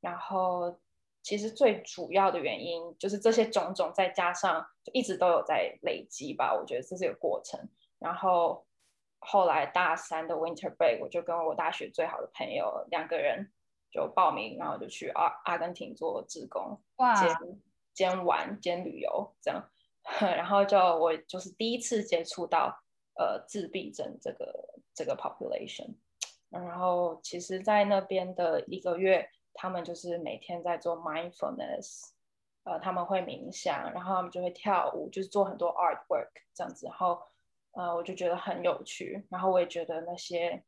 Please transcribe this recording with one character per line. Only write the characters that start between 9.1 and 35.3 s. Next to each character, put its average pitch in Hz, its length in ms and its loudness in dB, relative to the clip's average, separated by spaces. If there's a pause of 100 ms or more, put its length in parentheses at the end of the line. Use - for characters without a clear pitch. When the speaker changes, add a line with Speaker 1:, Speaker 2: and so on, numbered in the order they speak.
Speaker 1:
后 - 260 4
来 151 220 4
大 175 280 4
三 160 320 -6
的 165 80 -2
winter 165 400 -4
break， 120 280 4
我 135 60 -8
就 170 120 -2
跟 170 240 -2
我 160 100 0
大 165 160 0
学 - 200 -8
最 160 160 0
好 - 120 -4
的 - 140 -8
朋 - 180 -6
友 - 400 -4
两 160 160 -2
个 165 120 -2
人 143 340 0 (380)
就 - 180 -2
报 180 240 6
名， 110 240 -6
然 156 100 -6
后 - 120 -4
就 - 100 -10
去 - 220 -8
阿-， - 160 2 (180)
阿 175 140 0
根 175 160 -4
廷 160 200 -12
做 160 320 -4
志 - 200 -14
工， 107 340 -8 (160)
Speaker 2:
哇。 247 180 6
Speaker 1:
兼， - 460 2 (320)
兼 185 320 0
玩 170 340 0
兼 175 240 -2
旅 - 180 -8
游 - 420 -2
这 - 80 -2
样。 107 180 -6 (360)
<laughs> - 160 -6
然 180 240 2
后 202 200 6
就 202 120 4
我 165 400 6
就 - 220 -10
是 185 140 -10
第 226 200 -2
一 247 60 -2
次 233 240 0
接 170 220 0
触 175 200 -6
到， 151 380 0 (320)
呃， 104 320 0
自 202 220 -6
闭 - 240 -6
症 - 280 -8
这 - 120 -6
个， - 360 -10 (240)
这 - 120 -6
个 143 100 0
population。 - 800 -6 (560)
然 175 260 -8
后 175 460 2
其 - 160 -8
实 185 220 -6
在 208 240 6
那 202 160 4
边 185 340 -2
的 165 280 2
一 190 180 -8
个 175 180 -2
月， 185 320 4 (240)
他 - 160 -6
们 175 140 -4
就 175 100 -8
是 170 240 -6
每 - 200 -6
天 175 220 -8
在 170 160 0
做 165 220 -2
mindfulness， - 1120 -6 (540)
呃， 165 160 -4
他 185 100 -4
们 180 160 -2
会 190 160 0
冥 - 300 -8
想， - 400 -4
然 180 100 -8
后 190 140 -2
他 180 60 0
们 175 100 -6
就 180 100 -6
会 180 80 -2
跳 180 420 0
舞， - 160 -6
就 190 140 -6
是 190 60 -6
做 202 160 4